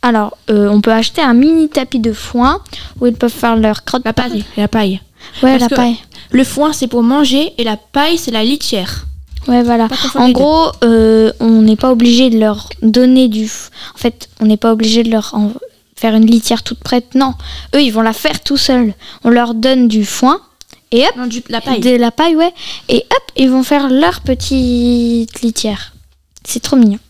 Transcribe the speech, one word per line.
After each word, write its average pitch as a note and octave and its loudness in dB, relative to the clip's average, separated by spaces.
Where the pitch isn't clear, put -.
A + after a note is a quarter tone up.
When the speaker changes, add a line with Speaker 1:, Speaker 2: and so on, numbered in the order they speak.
Speaker 1:
Alors, A3 -2
euh, G#3 2
on G#3 2
peut A3 2
acheter A3+ -2
un B3+ 2
mini D#4 2
tapis C4 -4
de A3+ -2
foin B3+ -2
où B3 0
ils A#3 2
peuvent A#3+ -2
faire A#3 -2
leur G#3+ -2
crotte. B3+ -6
Speaker 2:
La A3 -4
paille, A#3+ -4
la G#3 -2
paille. G3 -2
Speaker 1:
Ouais, C4 4
Speaker 2:
Parce B3+ 2
Speaker 1:
la A#3+ 0
Speaker 2:
que C#4 -2
Speaker 1:
paille. A#3+ 0
Speaker 2:
le B3+ 2
foin, D4 -2
c'est C4+ -4
pour A#3+ -2
manger C#4 0
et A#3+ -4
la G#3+ -4
paille, D4+ -2
c'est E4 -6
la A3 -2
litière. A#3 -4
Speaker 1:
Ouais, A#3+ 2
voilà. A#3 0
Speaker 2:
Pas B3+ -6
confondre C4 -2
Speaker 1:
En - 6
Speaker 2:
les B3+ 4
deux. A#3+ 2
Speaker 1:
gros, D#4 2
euh, A3 4
on A3+ 4
n'est G#3+ 4
pas C4 0
obligé A#3+ 4
de A3+ 2
leur G#3+ -2
donner B3+ 4
du G#3+ -2
f-, - -14
en - -20
fait, - -6
on A3 2
n'est G#3+ 4
pas A3+ 0
obligé A3 0
de A3+ 0
leur A3 -4
en G#3 -2
faire A3+ -2
une A3 4
litière A3+ 2
toute - -10
prête. - -4
Non, C4 0
eux, C#4+ 4
ils B3+ 2
vont A3 -2
la A3 0
faire - -6
tout - -4
seuls. B3 0
On A#3 2
leur A#3+ 2
donne B3 2
du G#3+ 2
foin C4 0
et A#3 4
hop, A#4 0
Speaker 2:
Non, B3 -8
du... A#3+ -8
la A#3 -6
paille. A3+ -4
Speaker 1:
de B3 2
la A#3+ 0
paille, D#4+ 2
ouais. E4+ 0
Et - 0
hop, - -2
ils C4 2
vont C4 2
faire C#4 0
leur D#4 0
petite A#3+ -2
litière. A3 -4
C'est - -8
trop - -2
mignon. A3 4